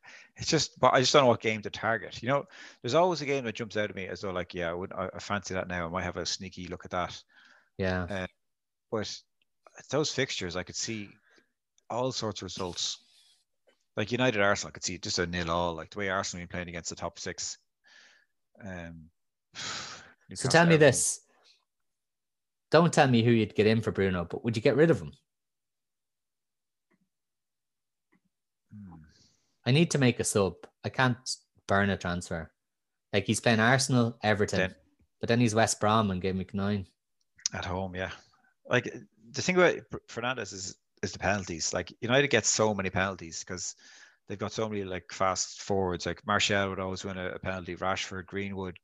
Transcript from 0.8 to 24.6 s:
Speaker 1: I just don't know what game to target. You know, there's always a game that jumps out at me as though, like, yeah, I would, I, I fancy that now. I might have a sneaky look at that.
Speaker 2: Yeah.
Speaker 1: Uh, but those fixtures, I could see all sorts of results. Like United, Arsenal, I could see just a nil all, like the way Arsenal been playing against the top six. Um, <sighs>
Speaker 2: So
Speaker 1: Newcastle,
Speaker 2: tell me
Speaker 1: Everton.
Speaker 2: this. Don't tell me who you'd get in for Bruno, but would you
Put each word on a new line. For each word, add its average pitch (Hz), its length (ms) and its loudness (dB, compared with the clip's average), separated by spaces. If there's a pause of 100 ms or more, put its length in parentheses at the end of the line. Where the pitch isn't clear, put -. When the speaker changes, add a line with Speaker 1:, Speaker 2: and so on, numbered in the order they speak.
Speaker 1:
I 135 60 6
just 127 120 2
don't 147 120 8
know 127 60 8
what 113 120 4
game 110 220 -2
to 98 80 -10
target. 107 500 -4
You 113 80 -4
know, 143 160 0 (380)
there's 123 100 -4
always 165 280 2
a 143 40 -8
game 135 200 -2
that 107 100 -6
jumps 107 220 -8
out 104 120 0
at 98 60 -12
me 95 100 -8
as 92 160 -10
though, 101 80 -4
like, 90 240 -6
yeah, 87 160 -4
I 85 40 -4
would, 90 200 -8
I, 92 220 -6
I - 40 -14
fancy 98 360 -6
that 90 120 -4
now. 87 200 -4
I - 20 -8
might 90 140 -4
have 87 140 -6
a 85 100 -6
sneaky 90 400 -10
look 85 180 -12
at - 60 -18
that. 87 280 -6 (600)
Speaker 2:
Yeah. 92 240 -2
Speaker 1:
Uh, 92 240 -6 (640)
but - 280 -6 (680)
those 143 220 0
fixtures, 95 440 -4
I 90 60 -4
could - 140 -12
see 107 340 -8 (800)
all 127 220 -2
sorts 110 300 -6
of 98 40 -10
results. - 540 -6 (960)
Like 107 160 -4
United, 123 280 2
Arsenal, 101 300 2
I - 40 -18
could - 100 -14
see 90 160 -6
just - 180 -6
a 90 80 0
nil 85 240 -4
all, 85 240 0
like 80 160 -12
the - 80 -20
way 101 120 -4
Arsenal 92 340 -4
been 87 60 -12
playing 87 200 -8
against 85 220 -10
the 98 40 -10
top 87 220 -8
six. - 400 -10 (1080)
Um, 85 460 -14 (460)
<sighs> - 80 -12 (720)
Speaker 2:
So - 0 - (160)
Speaker 1:
Newcastle, - 20 2
Speaker 2:
tell 165 140 8
me 170 80 8
Speaker 1:
Everton. 151 160 10
Speaker 2:
this. - 320 2 (1500)
Don't 160 220 6
tell 151 160 6
me 117 160 6
who 120 80 6
you'd 110 240 4
get 104 100 6
in 113 160 6
for 101 120 -2
Bruno, 92 320 2
but - 180 -8
would 113 140 0
you 110 40 -2